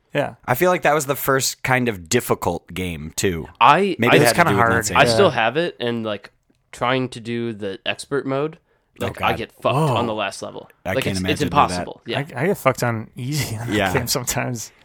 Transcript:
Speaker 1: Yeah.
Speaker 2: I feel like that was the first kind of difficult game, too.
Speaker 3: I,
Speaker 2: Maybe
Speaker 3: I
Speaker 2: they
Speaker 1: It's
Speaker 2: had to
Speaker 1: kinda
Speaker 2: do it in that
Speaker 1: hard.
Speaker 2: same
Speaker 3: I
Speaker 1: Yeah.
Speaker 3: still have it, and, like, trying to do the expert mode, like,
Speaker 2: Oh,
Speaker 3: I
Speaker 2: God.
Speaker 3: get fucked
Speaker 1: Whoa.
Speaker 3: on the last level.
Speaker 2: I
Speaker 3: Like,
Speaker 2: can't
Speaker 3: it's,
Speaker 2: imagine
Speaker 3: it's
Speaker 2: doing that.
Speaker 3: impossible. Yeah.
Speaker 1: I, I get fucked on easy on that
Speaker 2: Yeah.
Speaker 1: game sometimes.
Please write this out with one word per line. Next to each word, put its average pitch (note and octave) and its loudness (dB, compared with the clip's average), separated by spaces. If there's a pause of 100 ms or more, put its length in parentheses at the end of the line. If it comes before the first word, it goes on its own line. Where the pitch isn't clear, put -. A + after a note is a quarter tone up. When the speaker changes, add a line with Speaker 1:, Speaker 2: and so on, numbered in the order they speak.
(120)
Speaker 1:
Yeah. B2+ -4 (100)
Speaker 2:
I C3 0
feel F3+ 2
like F3+ 0
that D3 4
was D3+ 0
the C#3 -2
first - -2
kind B2+ 0
of F2+ -6
difficult G2 -2
game, E2 -8
too. E2+ -2 (140)
Speaker 3:
I, E3 6
Speaker 2:
Maybe A#2 4
Speaker 3:
I - 8
Speaker 2:
they - 6
Speaker 1:
It's A#2+ 6
Speaker 2:
had F3 4
to D#3+ 4
Speaker 1:
kinda - -
Speaker 2:
do B2 2
it - 4
in - 6
that A2+ 2
Speaker 1:
hard. A2+ 0
Speaker 2:
same - -2
Speaker 3:
I C#3 8
Speaker 1:
Yeah. A#2+ 4
Speaker 3:
still F#3+ 6
have A#2+ 0
it, E3+ -2
and, A#2+ -2
like, G#2 -8 (400)
trying B2+ 0
to B2+ -14
do A#2 -4
the G2 -8
expert B2+ -4
mode, C#3+ -4 (400)
like, A#2 -6
Speaker 2:
Oh, - 0
Speaker 3:
I A2 4
Speaker 2:
God. - 0
Speaker 3:
get - -10
fucked A#2+ -2
Speaker 1:
Whoa. D3 2
Speaker 3:
on A#2 0
the A2 -4
last G2+ -6
level. G2+ -12 (160)
Speaker 2:
I F#2 -2
Speaker 3:
Like, C3 0
Speaker 2:
can't - -2
Speaker 3:
it's, F#2+ -4
Speaker 2:
imagine F#2 0
Speaker 3:
it's - -2
Speaker 2:
doing C#3 0
that. - -4
Speaker 3:
impossible. F#2 0
Yeah. A2 -6
Speaker 1:
I, C3 -6
I D#3+ 0
get G3 0
fucked - 0
on A#2 -2
easy B2 -6
on A2+ -8
that G#2 -2
Speaker 2:
Yeah. G2 2
Speaker 1:
game B2 0
sometimes. B2 -4 (120)